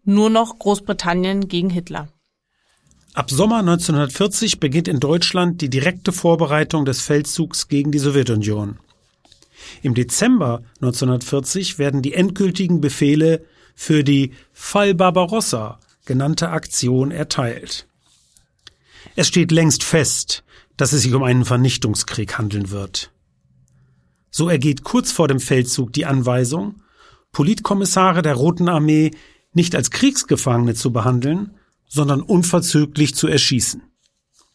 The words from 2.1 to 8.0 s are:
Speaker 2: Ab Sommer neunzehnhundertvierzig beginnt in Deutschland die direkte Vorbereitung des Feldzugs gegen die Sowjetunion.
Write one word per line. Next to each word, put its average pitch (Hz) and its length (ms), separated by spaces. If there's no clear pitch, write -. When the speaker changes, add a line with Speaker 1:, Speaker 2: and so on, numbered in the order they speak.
Speaker 2:
Ab 147 180
Sommer 208 320
neunzehnhundertvierzig 175 1000
beginnt 156 260
in 147 140
Deutschland 175 600
die 147 100
direkte 160 420
Vorbereitung 156 720
des 131 160
Feldzugs - 640
gegen 143 240
die 147 80
Sowjetunion. 110 800